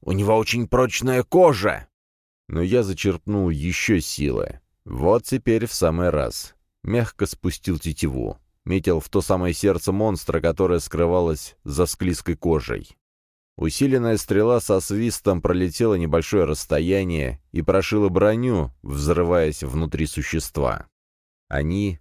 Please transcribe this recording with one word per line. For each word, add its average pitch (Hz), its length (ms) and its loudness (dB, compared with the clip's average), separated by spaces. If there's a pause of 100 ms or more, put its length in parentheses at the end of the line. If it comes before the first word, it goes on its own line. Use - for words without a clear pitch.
«У - 120 -6
него 101 240 2
очень 110 320 0
прочная 127 540 0
кожа!» 107 640 4 (600)
Но 78 120 -4
я 98 220 2
зачерпнул 95 640 -2
ещё 85 520 0
силы. 57 600 -4 (240)
Вот 87 400 2
теперь 117 420 0
в - 60 -10
самый 85 380 0
раз. 69 440 -4 (280)
Мягко 113 440 -2
спустил - 520 -4
тетиву. 65 600 -4 (260)
Метил 87 360 0
в - 80 -14
то 98 140 0
самое 90 320 0
сердце 98 360 0
монстра, 98 500 -2
которое 87 400 2
скрывалось 82 840 -2
за 78 220 0
склизкой 85 500 -4
кожей. 71 540 -2 (640)
Усиленная 120 640 0
стрела 113 420 2
со 95 200 2
свистом 104 600 -2
пролетела 90 540 0
небольшое 85 500 2
расстояние 78 960 -2 (120)
и 85 100 -2
прошила 98 460 2
броню, 101 640 2 (120)
взрываясь 80 800 0
внутри 76 440 -4
существа. - 800 -4 (640)
Они 85 480 -2